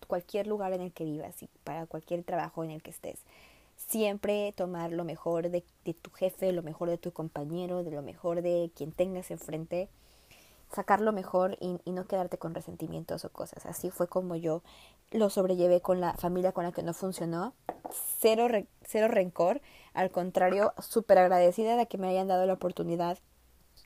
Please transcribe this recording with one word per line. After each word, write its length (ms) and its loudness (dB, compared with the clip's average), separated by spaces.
cualquier 400 -4
lugar 260 -4
en 80 -2
el 120 -8
que 120 -8
vivas 380 -8
y 80 -20
para 220 -8
cualquier 380 -8
trabajo 420 -4
en 60 -8
el 120 -12
que 80 -18
estés. 280 -14
Siempre 680 0
tomar 360 -4
lo 120 -2
mejor 460 -2
de, 120 -2
de 100 -4
tu 160 -16
jefe, 420 0
lo 100 -2
mejor 260 -6
de 80 0
tu 160 -8
compañero, 720 -6
de 60 -8
lo 100 -6
mejor 400 -4
de 340 2
quien 160 -8
tengas 400 -2
enfrente. 580 -6
Sacar 260 2
lo 120 4
mejor 480 0
y, 240 -4
y 80 -6
no 140 -4
quedarte 320 -2
con 160 -8
resentimientos 720 -8
o 60 -8
cosas. 360 -12
Así 240 -6
fue 180 -2
como 260 -4
yo 280 -2
lo 180 4
sobrellevé 520 4
con 180 2
la 140 0
familia 380 2
con 120 -2
la 80 -4
que 100 -6
no 120 -4
funcionó. 600 -4
Cero 300 4
re-, 180 0
cero 240 2
rencor. 520 2
Al 180 0
contrario, 720 2
súper 380 6
agradecida 580 6
de 100 4
que 120 -8
me 100 -2
hayan 200 2
dado 180 4
la 80 4
oportunidad 640 -2